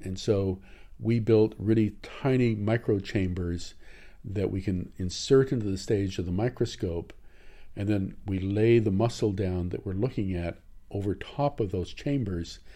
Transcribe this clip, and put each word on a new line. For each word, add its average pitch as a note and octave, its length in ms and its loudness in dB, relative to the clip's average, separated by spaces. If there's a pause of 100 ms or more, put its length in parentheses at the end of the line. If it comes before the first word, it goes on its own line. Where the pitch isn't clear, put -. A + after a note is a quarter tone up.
And F#2+ 180 -6
so G2 400 2 (400)
we A#2 200 2
built G#2+ 380 6
really G#2+ 460 4
tiny B2+ 520 2
microchambers G2 1160 0 (500)
that G2 280 -2
we G2 100 -2
can F#2 360 -4
insert C3+ 540 4
into A#2 140 0
the G2 120 -2
stage G2 420 0
of F2 60 -4
the F2+ 60 -4
microscope, F#2 840 -2 (640)
and G2+ 120 -4
then G2+ 280 0 (100)
we G2 140 -2
lay G#2+ 380 4
the A2 140 4
muscle A2 400 2
down F#2 380 -2
that - 160 -6
we're F#2+ 80 -4
looking G2 420 -2
at E2+ 240 -4 (320)
over G2 240 -2
top - 440 -4
of G2+ 120 0
those F2+ 220 -4
chambers. G2 640 -4 (160)